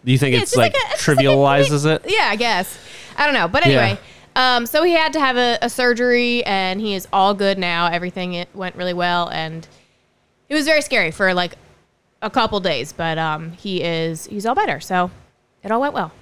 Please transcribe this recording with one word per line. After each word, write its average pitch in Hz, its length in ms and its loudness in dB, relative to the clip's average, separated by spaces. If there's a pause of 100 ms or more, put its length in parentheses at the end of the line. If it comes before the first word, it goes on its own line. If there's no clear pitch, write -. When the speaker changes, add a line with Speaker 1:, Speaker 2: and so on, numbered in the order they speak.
Speaker 1:
do 127 80 2
you 131 60 4
think 135 160 2
Speaker 2:
Yeah, - 80 4
Speaker 1:
it's, - 100 -4
Speaker 2:
it's - 0 -
just 494 60 2
Speaker 1:
like, 605 160 4
Speaker 2:
like 539 80 2
a, - 120 -4
it's 622 100 -6
just - 40 2
like 139 100 4
a 135 100 4
Speaker 1:
trivializes 139 560 4
Speaker 2:
mi- 156 80 2
Speaker 1:
it? - 140 -2
Speaker 2:
Yeah, 359 220 0
I 262 80 0
guess. 208 420 -2 (380)
I 285 80 0
don't 294 100 2
know. 180 140 0
But 302 180 2
Speaker 1:
Yeah. 330 140 6
Speaker 2:
anyway, 117 200 0 (360)
um, 247 300 2
so 302 160 0
he 349 100 4
had 320 220 2
to 311 60 -2
have 262 160 2
a, 240 260 2
a 233 80 -2
surgery, 240 720 2
and 190 360 -2
he 214 140 -4
is 185 180 -8
all 196 220 4
good 196 240 0
now. 175 280 0
Everything 180 480 -4
it 175 200 -6
went 185 220 -8
really 180 180 -4
well, 175 360 0
and 160 360 -8 (840)
it 277 60 -4
was 294 120 0
very 302 160 2
scary 190 280 0
for, 185 220 0
like, 180 220 -2 (680)
a 214 100 -6
couple 220 300 0
days, 151 320 -2
but, 165 240 -4
um, 160 360 -4
he 180 300 -6
is, 165 440 -4
he's 208 180 -10
all 233 100 0
better, 381 260 -2
so 180 300 -2 (520)
it 202 80 -10
all 226 100 0
went 285 140 -2
well. 165 160 -4 (120)